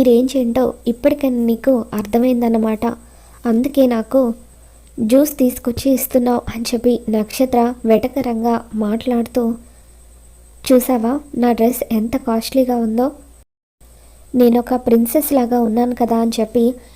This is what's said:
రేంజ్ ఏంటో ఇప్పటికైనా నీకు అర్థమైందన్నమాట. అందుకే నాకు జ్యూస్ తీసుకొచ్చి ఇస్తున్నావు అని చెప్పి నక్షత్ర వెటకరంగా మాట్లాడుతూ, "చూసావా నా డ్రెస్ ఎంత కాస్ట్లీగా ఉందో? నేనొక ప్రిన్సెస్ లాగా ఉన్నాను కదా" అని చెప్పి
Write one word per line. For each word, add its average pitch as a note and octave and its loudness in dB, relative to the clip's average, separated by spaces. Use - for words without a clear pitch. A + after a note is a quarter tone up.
రేంజ్ B3 4
ఏంటో A#3+ 0
ఇప్పటికైనా C4 0
నీకు A#3 2
అర్థమైందన్నమాట. A3+ 0
అందుకే C4 2
నాకు A#3+ 0
జ్యూస్ C4+ 2
తీసుకొచ్చి B3+ -2
ఇస్తున్నావు B3 0
అని A#3 -8
చెప్పి A#3+ 0
నక్షత్ర A#3 0
వెటకరంగా A#3 0
మాట్లాడుతూ, A3+ -2
"చూసావా B3 2
నా A#3+ 2
డ్రెస్ A#3 0
ఎంత A3+ -2
కాస్ట్లీగా B3 -2
ఉందో? A#3 0
నేనొక A#3+ 2
ప్రిన్సెస్ A#3+ 0
లాగా A#3+ 0
ఉన్నాను A#3+ 0
కదా" A#3 0
అని A3+ 0
చెప్పి A#3 0